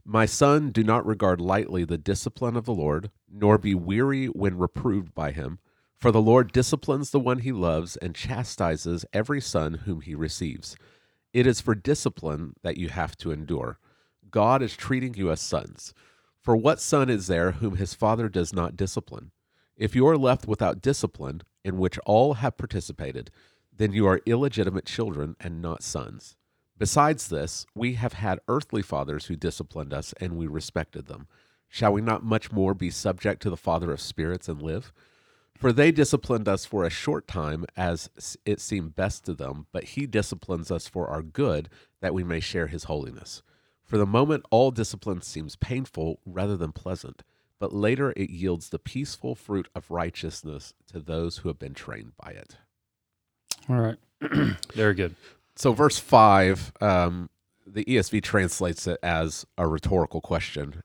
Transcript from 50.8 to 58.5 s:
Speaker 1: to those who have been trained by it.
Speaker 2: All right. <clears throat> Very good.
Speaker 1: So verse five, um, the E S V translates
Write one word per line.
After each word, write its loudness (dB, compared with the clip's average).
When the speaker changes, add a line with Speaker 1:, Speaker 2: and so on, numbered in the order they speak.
Speaker 1:
to -10
those -4
who -6
have -8
been -12
trained -14
by -16
it. -20
Speaker 2:
All 4
right. 0
<clears throat> 0
Very 4
good. -2
Speaker 1:
So 2
verse 4
five, 8
um, 2
the -6
E 4
S 4
V 0
translates 0